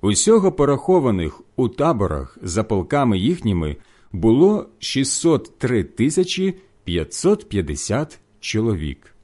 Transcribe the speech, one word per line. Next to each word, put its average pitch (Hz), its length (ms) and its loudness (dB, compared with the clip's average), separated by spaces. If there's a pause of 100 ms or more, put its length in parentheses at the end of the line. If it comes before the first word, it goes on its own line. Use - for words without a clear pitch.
Усього 190 520 4
порахованих 135 880 0 (140)
у 127 120 0
таборах 95 760 -2
за 92 220 -2
полками 110 540 0
їхніми 92 580 -2 (360)
було 131 540 4 (120)
шістсот - 800 -2
три 120 260 0
тисячі 180 720 -2 (300)
п'ятсот 87 640 -2
п'ятдесят 101 720 -4 (200)
чоловік. 101 840 -4